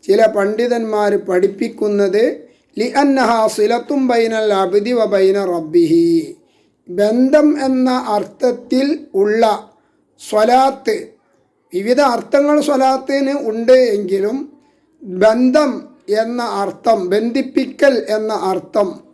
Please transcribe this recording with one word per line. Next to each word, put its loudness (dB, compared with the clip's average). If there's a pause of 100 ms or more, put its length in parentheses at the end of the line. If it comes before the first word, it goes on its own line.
ചില 2
പണ്ഡിതന്മാർ -2
പഠിപ്പിക്കുന്നത് -2 (540)
ലി -2
അന്നഹാ 2
സിലത്തും -2
ബൈനൽ 0
അബ്ദി 0
വ 0
ബൈന 2
റബ്ബിഹി. 0 (540)
ബന്ധം 2
എന്ന 0
അർത്ഥത്തിൽ -2
ഉള്ള 0 (580)
സ്വലാത്ത്, 0 (680)
വിവിധ 0
അർത്ഥങ്ങൾ 2
സ്വലാത്തിന് 0
ഉണ്ട് 0
എങ്കിലും 0 (500)
ബന്ധം 0 (300)
എന്ന -4
അർത്ഥം, -2
ബന്ധിപ്പിക്കൽ 0
എന്ന -4
അർത്ഥം -4 (120)